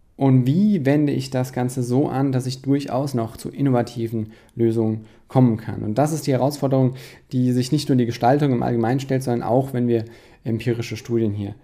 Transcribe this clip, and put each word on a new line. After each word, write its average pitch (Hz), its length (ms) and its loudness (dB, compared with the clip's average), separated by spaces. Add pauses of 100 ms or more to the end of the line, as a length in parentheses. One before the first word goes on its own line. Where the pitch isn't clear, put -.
(180)
und 131 280 4
wie 180 400 4
wende 143 260 4
ich 135 200 -4
das 127 200 -2
Ganze 127 300 -4
so 123 260 0
an, 135 240 -2
dass 123 140 -2
ich 127 160 -6
durchaus 139 540 -2
noch 113 220 -4
zu - 120 -10
innovativen 117 840 -2 (220)
Lösungen 113 500 0 (220)
kommen 123 300 4
kann. 110 240 -10
Und 107 160 -4
das 151 140 2
ist 147 160 -4
die 143 60 0
Herausforderung, 135 600 0 (380)
die 127 220 2
sich 127 180 0
nicht 147 180 -2
nur 135 80 4
die 123 80 2
Gestaltung 131 460 2
im 120 100 0
Allgemeinen 120 380 0
stellt, 131 240 -2
sondern 117 240 -2
auch, 135 260 0
wenn 120 140 0
wir 117 180 0 (380)
empirische 113 540 -4
Studien 113 360 -2
hier 101 300 -8